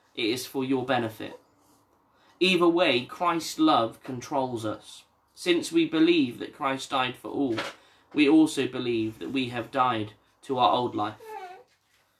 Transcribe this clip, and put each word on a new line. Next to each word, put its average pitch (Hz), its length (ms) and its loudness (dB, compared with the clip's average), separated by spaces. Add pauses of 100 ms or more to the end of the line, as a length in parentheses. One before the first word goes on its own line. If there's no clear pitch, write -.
(160)
it 127 80 -6
is 123 220 -2
for 135 180 -6
your 131 220 0
benefit. 120 520 -4 (1040)
Either 175 300 4
way, 165 340 2
Christ's 165 560 -4
love 139 440 2
controls 123 640 -4
us. - 380 -10 (300)
Since 170 360 -2
we 165 160 2
believe 156 540 2
that - 160 -12
Christ 135 360 -4
died 127 260 -2
for - 120 -12
all, 127 280 -2 (560)
we 147 160 4
also 151 400 4
believe 120 500 -4
that - 120 -10
we 131 180 -2
have 117 200 -8
died 120 440 0 (300)
to 135 140 -4
our 123 140 6
old 120 240 0
life. 107 240 -4 (1000)